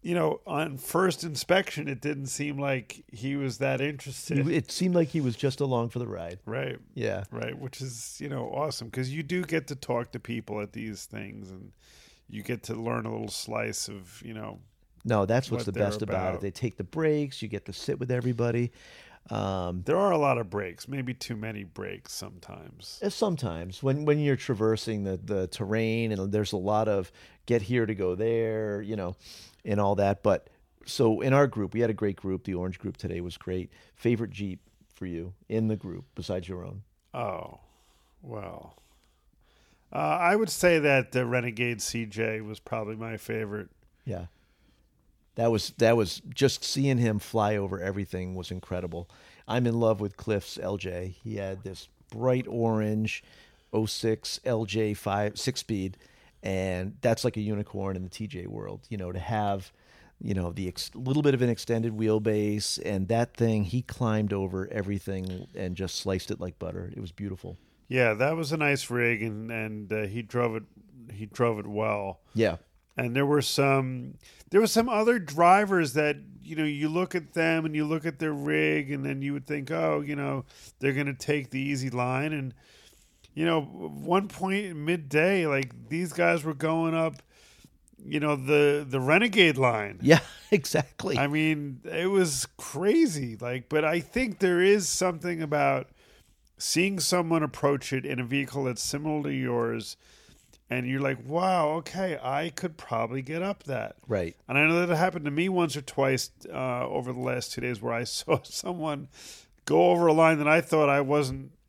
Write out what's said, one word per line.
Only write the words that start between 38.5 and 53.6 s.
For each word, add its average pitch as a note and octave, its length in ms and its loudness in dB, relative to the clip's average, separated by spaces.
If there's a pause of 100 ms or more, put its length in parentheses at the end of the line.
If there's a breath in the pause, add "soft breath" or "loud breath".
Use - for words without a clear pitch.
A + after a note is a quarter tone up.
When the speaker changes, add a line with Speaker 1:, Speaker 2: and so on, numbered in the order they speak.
Speaker 1:
uh, - 60 -6
I E3+ 400 2
would A3 120 2
say F3 300 4
that C#3 320 4
the B2+ 140 2
Renegade A#2+ 560 -2
C A#2 240 -4
J A2 340 -2
was G#2+ 220 -12
probably A2 340 -6
my A2 220 -8
favorite. G#2 520 -6 (360)
Speaker 2:
Yeah. F2 220 -8 (1080)
That A#2 160 4
was, G#2+ 260 0
that A2+ 180 8
was G#2+ 260 0 (120)
just - 300 2
seeing C#3 340 2
him A2 220 4
fly G#2+ 380 2
over F#2+ 220 -2
everything F#2 540 -4
was F#2 160 -8
incredible. F2+ 580 -8 (400 loud breath)
I'm A#2+ 200 2
in A#2 120 2
love A2 220 4
with G2+ 160 -4
Cliff's - 400 -2
L F#2+ 200 -2
J. F2+ 460 -6
He A2 120 -8
had F#2+ 280 -6
this F#2+ 260 -12 (200)
bright B2+ 380 0
orange A2 760 0 (480 soft breath)